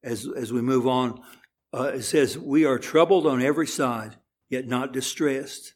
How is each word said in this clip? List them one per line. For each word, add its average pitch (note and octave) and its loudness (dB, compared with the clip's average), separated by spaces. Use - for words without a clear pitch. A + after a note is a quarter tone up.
as, A#2 -6
as A#2 -6
we B2 0
move B2+ 2
on, B2+ 0
uh, C3 -2
it B2 -6
says, C#3 2
"We C#3 2
are C3+ 2
troubled E3 4
on B2+ 2
every D3 0
side, A#2 -4
yet B2+ -6
not B2+ -4
distressed. C3+ -4